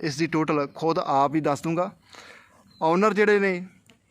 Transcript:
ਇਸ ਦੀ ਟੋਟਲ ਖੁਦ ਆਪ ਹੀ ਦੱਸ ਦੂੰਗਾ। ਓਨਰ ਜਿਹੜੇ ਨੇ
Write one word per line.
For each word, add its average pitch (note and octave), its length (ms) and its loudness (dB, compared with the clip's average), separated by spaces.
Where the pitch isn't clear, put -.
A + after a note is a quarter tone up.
ਇਸ D3 160 -6
ਦੀ D#3+ 100 -2
ਟੋਟਲ D#3 480 0
ਖੁਦ E3 240 -2
ਆਪ C#3 360 0
ਹੀ D#3+ 60 0
ਦੱਸ C#3+ 220 -2
ਦੂੰਗਾ। E3+ 340 -4
ਓਨਰ F#3 320 2
ਜਿਹੜੇ G#3 240 4
ਨੇ F#3 280 -2